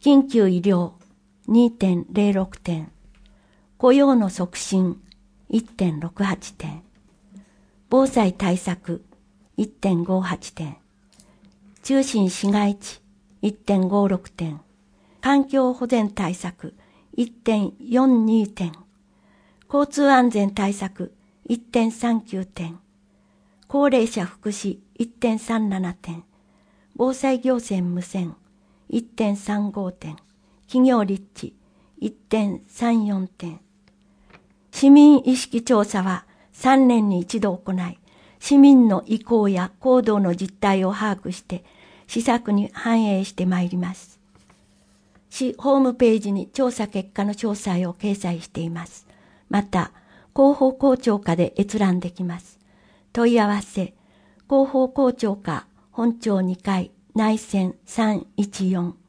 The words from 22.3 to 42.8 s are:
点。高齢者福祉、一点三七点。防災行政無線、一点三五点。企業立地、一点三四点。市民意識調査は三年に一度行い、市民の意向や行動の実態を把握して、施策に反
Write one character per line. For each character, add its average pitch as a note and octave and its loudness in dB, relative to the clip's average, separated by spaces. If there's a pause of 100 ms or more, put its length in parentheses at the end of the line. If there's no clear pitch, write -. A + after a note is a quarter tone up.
点。 F3 -12 (880)
高 C#4+ 2
齢 A#3+ 2
者 G#3 -4
福 - -10
祉、 G3+ -8 (180)
一 A#3 -4
点 A3 -4
三 A3 -4
七 F#3 -6
点。 E3+ -16 (720)
防 B3+ 0
災 C4 -2
行 B3+ 0
政 G3+ -4
無 F3 -4
線、 F3+ -8 (540)
一 A#3 -4
点 G#3+ -4
三 G#3 -6
五 F#3+ -8
点。 D#3+ -16 (520)
企 B3+ 2
業 A#3+ 4
立 F#3+ -4 (100)
地、 - -16 (440)
一 G#3+ -8
点 G#3 -4
三 A#3 -2
四 G3 -4
点。 E3+ -14 (1120)
市 C#4 4
民 D4 10
意 B3+ 2
識 A#3 -6
調 A3+ 2
査 G#3 -4
は F3+ -4 (280)
三 C4+ 4
年 A#3 2
に F#3 0
一 F3 -6
度 G3 -2
行 F#3+ -10
い、 F3+ -6 (400)
市 C#4+ 2
民 C#4 10
の F#3+ 0
意 A3 -4
向 G#3+ 2
や F#3 -2
行 B3+ 2
動 G#3 0
の F3 0
実 F#3+ -8
態 G3 0
を F#3 -2
把 G3+ -4
握 F#3+ -12
し - -14
て、 - -14 (420)
施 - -6
策 A#3 -2
に G3+ 0
反 A3+ 0